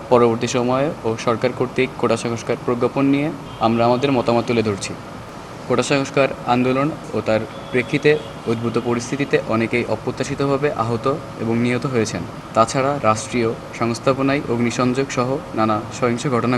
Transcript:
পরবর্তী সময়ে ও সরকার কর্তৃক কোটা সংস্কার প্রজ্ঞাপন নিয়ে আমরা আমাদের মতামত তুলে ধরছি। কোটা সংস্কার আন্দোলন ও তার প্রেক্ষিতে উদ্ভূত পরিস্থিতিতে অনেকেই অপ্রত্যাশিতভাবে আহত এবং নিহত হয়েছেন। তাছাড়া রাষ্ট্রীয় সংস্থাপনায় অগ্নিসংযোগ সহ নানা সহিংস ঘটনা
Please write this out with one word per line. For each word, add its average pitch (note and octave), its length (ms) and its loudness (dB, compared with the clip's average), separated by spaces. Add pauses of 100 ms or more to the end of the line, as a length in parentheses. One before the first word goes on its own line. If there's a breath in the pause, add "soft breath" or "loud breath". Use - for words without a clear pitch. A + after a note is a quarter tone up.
পরবর্তী A#2+ 460 6
সময়ে B2+ 320 2 (200)
ও - 20 0 (160)
সরকার A#2+ 340 2
কর্তৃক B2+ 300 0 (120)
কোটা A#2 220 4
সংস্কার A#2 320 -4 (100)
প্রজ্ঞাপন B2 480 2
নিয়ে C#3+ 140 0 (380)
আমরা A#2 200 4
আমাদের B2 320 4
মতামত A#2 320 4
তুলে A#2 180 4
ধরছি। G2 260 -4 (720)
কোটা B2+ 240 2
সংস্কার C3+ 360 2 (260)
আন্দোলন B2+ 340 2 (260)
ও - 80 0
তার A2 200 2 (300)
প্রেক্ষিতে C3+ 400 2 (360)
উদ্ভূত A#2 280 0 (120)
পরিস্থিতিতে A#2+ 500 0 (120)
অনেকেই A2+ 340 0 (100)
অপ্রত্যাশিতভাবে C#3 760 -2 (140)
আহত A#2 220 -2 (360)
এবং A2+ 220 0
নিহত B2 300 0
হয়েছেন। A2 280 0 (320)
তাছাড়া C3 380 2 (160)
রাষ্ট্রীয় A2+ 420 0 (300)
সংস্থাপনায় C3+ 600 0 (100)
অগ্নিসংযোগ B2 600 0
সহ B2 180 0 (300)
নানা A2 180 2 (200)
সহিংস A#2+ 260 0 (120)
ঘটনা A#2+ 220 2